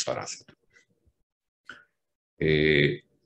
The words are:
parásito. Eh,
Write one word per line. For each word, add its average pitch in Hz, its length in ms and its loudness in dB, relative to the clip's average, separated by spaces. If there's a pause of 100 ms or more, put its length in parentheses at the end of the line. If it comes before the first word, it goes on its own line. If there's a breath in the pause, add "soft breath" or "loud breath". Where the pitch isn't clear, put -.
parásito. - 480 -10 (1800 loud breath)
Eh, 76 640 2 (220)